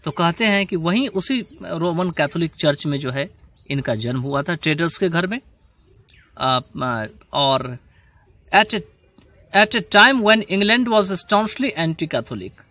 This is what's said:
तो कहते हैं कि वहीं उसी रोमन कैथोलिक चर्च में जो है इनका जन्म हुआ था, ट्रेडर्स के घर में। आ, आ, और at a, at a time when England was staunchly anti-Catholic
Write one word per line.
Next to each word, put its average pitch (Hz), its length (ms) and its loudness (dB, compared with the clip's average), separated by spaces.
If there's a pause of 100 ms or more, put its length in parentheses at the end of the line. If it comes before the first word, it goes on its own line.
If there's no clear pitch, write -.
तो 151 60 -4
कहते 170 340 0
हैं 202 220 2
कि 190 100 -4
वहीं 185 320 0
उसी 226 320 -2 (220)
रोमन 170 480 -2
कैथोलिक 156 440 -2
चर्च 147 320 0
में 143 120 -2
जो 131 120 -4
है - 200 -6 (400)
इनका 131 240 -2
जन्म 117 260 -4
हुआ 139 220 -2
था, 175 120 -4
ट्रेडर्स 160 440 -2
के 190 100 0
घर 170 180 0
में। 233 140 -6 (960)
आ, 131 220 2 (220)
आ, 117 240 -4 (260)
और 131 460 0 (760)
at 214 160 4
a, 202 100 -2 (760)
at 214 140 6
a 226 120 -2
time 240 400 6
when 214 300 4
England 220 360 2
was 208 240 2
staunchly 214 680 0
anti-Catholic 143 720 -4 (200)